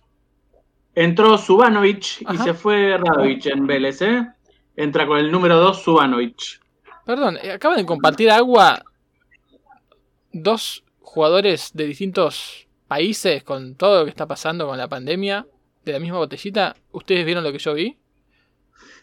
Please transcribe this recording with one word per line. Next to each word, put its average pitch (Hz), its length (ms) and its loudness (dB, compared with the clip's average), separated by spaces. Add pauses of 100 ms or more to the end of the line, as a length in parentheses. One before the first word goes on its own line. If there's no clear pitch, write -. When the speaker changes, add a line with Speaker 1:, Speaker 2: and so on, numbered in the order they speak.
(960)
Speaker 1:
Entró 175 420 4
Subanovic 208 840 2
y - 40 -16
Speaker 2:
Ajá. 190 180 -4
Speaker 1:
se 175 100 -2
fue 202 440 0
Radovic 139 480 0
en 139 220 -2
Vélez, 135 340 -4
¿eh? 233 260 0 (480)
Entra 151 300 -2
con 147 140 0
el 151 120 -2
número 175 260 2
dos, 180 260 2
Subanovic. 131 760 0 (460)
Speaker 2:
Perdón, 247 360 -2
eh, 190 100 -10
acaban 311 260 -2
de 202 80 -2
compartir 160 460 2
agua 214 520 6 (1500)
dos 196 520 -4 (180)
jugadores 170 720 0
de 156 120 -6
distintos 175 840 -4 (200)
países 165 560 -2
con 135 320 -10
todo 190 240 4
lo 160 60 2
que 139 40 -6
está 151 160 -10
pasando 160 420 -6
con 135 100 -8
la 123 100 -8
pandemia, 180 580 -6 (400)
de 156 80 -6
la 139 60 -8
misma 170 180 -8
botellita. 196 580 -4 (160)
¿Ustedes 175 340 -2
vieron 170 180 -2
lo 147 80 -4
que 139 80 -10
yo 151 160 -4
vi? 196 220 -6 (1040)